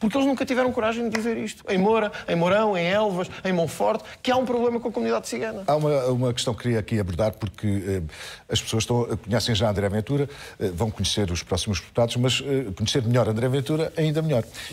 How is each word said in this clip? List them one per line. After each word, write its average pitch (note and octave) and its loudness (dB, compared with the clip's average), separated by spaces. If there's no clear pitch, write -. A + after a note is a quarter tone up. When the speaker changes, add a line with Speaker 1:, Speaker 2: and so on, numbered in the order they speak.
Speaker 1:
Porque A3 0
eles C4+ 4
nunca C4+ 2
tiveram B3+ 2
coragem A3+ 0
de G#3+ -2
dizer A3+ 0
isto. A3+ -8
Em F#3+ 2
Moura, G#3+ 4
em F3 0
Mourão, F#3+ 4
em E3+ 0
Elvas, F#3+ 0
em F#3+ 0
Monforte, F3 0
que - -2
há B3 4
um C4 2
problema A#3+ 0
com A#3+ -4
a - 0
comunidade A3+ -2
cigana. A3+ -6
Speaker 2:
Há D3 4
uma, D3 2
uma B2+ 2
questão B2+ -2
que - -6
queria A#2+ 2
aqui G#2+ 0
abordar, G2+ 0
porque, G2+ -2
eh, F#2+ 0
as A2 0
pessoas A2 -2
estão, A#2+ 0
conhecem A2 0
já G#2 2
André G2+ 0
Ventura, C3 0
eh, G#2+ -2
vão F#2+ -2
conhecer G2+ -2
os F2 -4
próximos F#2 -2
deputados, - 0
mas, B2 2
eh, C3+ -2
conhecer A2 0
melhor A#2+ 4
André A2+ 0
Ventura, D3 0
ainda D#3 2
melhor. D3+ 2